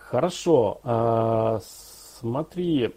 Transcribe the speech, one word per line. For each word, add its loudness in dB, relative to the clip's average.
Хорошо. 2
А, 0
смотри, -4